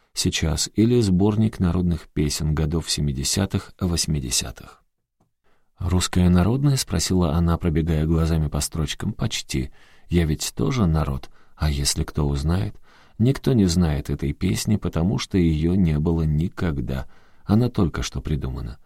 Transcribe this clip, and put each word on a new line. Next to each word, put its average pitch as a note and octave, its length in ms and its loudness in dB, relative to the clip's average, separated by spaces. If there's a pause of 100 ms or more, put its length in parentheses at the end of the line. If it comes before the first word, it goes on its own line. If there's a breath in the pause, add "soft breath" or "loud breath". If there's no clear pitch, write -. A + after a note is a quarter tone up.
(120)
Сейчас. - 640 -2
Или A#2+ 260 4
сборник G#2 580 2
народных F2 500 0
песен D2+ 460 -2
годов D#2 360 -2
семидесятых, D2 920 -2
восьмидесятых». - 1040 -4 (920)
«Русская F2+ 500 2
народная?» — A#2+ 480 4
спросила F2+ 560 0
она, E2+ 240 2
пробегая D#2+ 500 0
глазами D#2+ 420 2
по D2 120 -4
строчкам. - 540 -4
«Почти. - 560 -4 (380 soft breath)
Я E2+ 180 2
ведь - 280 -2
тоже B2 320 0
народ. D2 440 -2 (260 soft breath)
А D#2 140 0
если C#2+ 340 -2
кто D2 240 -2
узнает?» E2 480 -2 (420 soft breath)
«Никто C3+ 340 2
не G#2+ 140 6
знает D#2+ 420 2
этой C#2+ 240 -2
песни, G#2 440 -2
потому F2 420 -2
что - 180 -4
её E2+ 380 2
не E2 240 2
было E2 240 0
никогда. D2+ 840 -2 (380 soft breath)
Она A2+ 240 2
только E2+ 340 -2
что - 200 -8
придумана. B1+ 640 -6